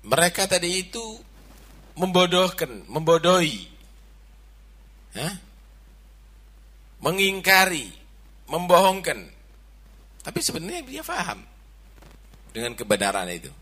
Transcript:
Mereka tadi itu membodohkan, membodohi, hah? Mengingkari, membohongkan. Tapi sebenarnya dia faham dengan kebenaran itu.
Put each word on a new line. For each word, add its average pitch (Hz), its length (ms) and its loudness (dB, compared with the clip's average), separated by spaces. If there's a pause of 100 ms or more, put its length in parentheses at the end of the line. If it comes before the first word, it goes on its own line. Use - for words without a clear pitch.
Mereka 175 400 2
tadi 180 320 0
itu 226 240 -10 (960)
membodohkan, 180 880 0
membodohi, 160 800 2 (1500)
hah? 180 300 -10 (1500)
Mengingkari, 190 880 2 (640)
membohongkan. 175 720 2 (960)
Tapi - 240 -10
sebenarnya 226 400 -8
dia 294 200 -14
faham 311 360 -8 (1120)
dengan 117 240 -10
kebenaran 101 560 -2
itu. 85 200 -10 (100)